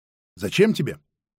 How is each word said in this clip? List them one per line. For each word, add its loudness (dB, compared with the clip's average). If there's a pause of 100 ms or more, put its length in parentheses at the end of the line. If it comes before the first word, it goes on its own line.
(360)
«Зачем 2
тебе?» -6 (380)